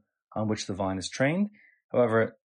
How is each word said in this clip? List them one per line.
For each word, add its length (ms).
on 140
which 180
the 80
vine 240
is 100
trained. 420
However, 440